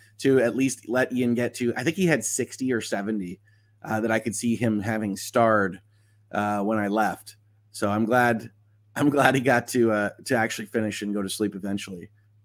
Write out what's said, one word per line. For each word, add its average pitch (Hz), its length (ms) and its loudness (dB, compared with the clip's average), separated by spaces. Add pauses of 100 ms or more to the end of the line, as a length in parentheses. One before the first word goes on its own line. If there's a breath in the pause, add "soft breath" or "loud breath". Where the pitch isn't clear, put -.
(180 soft breath)
to 131 220 4
at 113 160 2
least 131 320 -2
let 127 240 0
Ian 123 220 2
get 120 200 0
to, 120 220 -2
I 127 80 -4
think 165 120 0
he 185 100 2
had 143 180 2
sixty 127 480 -4
or 110 80 0
seventy, 101 600 -4 (420)
uh, 110 180 -4
that 110 100 0
I 110 80 2
could 110 160 -4
see 117 220 -2
him 110 240 0
having 107 360 -4
starred, 107 640 2 (520)
uh, 104 300 0
when 110 160 0
I 101 100 0
left. - 480 -2 (360)
So 104 180 -2
I'm 107 140 0
glad, 120 460 2 (460)
I'm 147 140 2
glad 135 240 4
he 135 60 2
got 120 280 2
to, 117 240 4
uh, 104 180 2 (140)
to 131 120 0
actually 113 300 -2
finish 107 360 -4
and 104 100 -4
go 101 100 -2
to 95 60 -4
sleep 101 260 -2
eventually. 98 540 -8 (360)